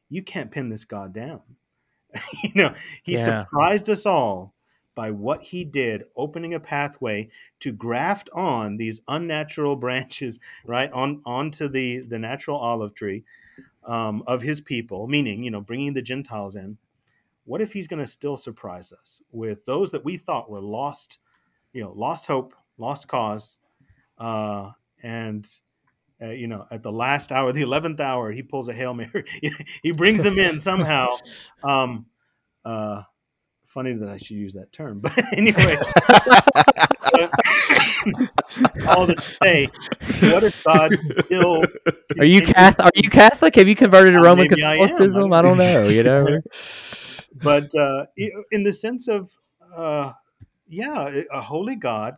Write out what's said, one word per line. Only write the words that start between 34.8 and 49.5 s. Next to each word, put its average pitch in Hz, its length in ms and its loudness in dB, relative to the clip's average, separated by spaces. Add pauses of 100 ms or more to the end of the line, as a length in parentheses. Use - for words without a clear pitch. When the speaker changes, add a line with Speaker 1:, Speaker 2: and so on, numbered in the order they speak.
Speaker 1:
<laughs> - 20 -18
but 147 160 -6 (160)
anyway. 190 440 2 (300)
Speaker 2:
<laughs> - 1040 6
Speaker 1:
But 170 200 2 (760)
<coughs> - 800 -4
all 180 220 4
to 170 120 2
say, 160 520 0 (480)
what 175 240 6
if 208 100 2 (120)
God 156 260 6 (340)
still 180 380 2 (560)
Speaker 2:
Are 143 60 6
you 185 160 8
Speaker 1:
continues 165 120 4
Speaker 2:
Cath-, 185 260 8
are 180 160 8
you 196 140 2
Catholic? 269 460 8
Have 190 120 10
you 208 80 6
converted 190 380 10
to 175 60 8
Speaker 1:
Uh, 170 40 8
Speaker 2:
Roman 170 260 10
Speaker 1:
maybe 151 140 2
I 151 120 2
am. 165 60 4
I 196 60 6
Speaker 2:
Catholicism? 196 340 4
Speaker 1:
don't 196 120 2
Speaker 2:
I 165 80 6
don't 180 160 6
know, 170 320 4
you 110 140 4
know? 147 420 2
Speaker 1:
<laughs> - 60 -20 (880)
But, 147 340 0
uh, 139 300 -2 (140)
i-, 208 120 -6 (200)
in 208 120 -2
the 202 100 0
sense 233 340 -10
of, 202 240 -4 (440)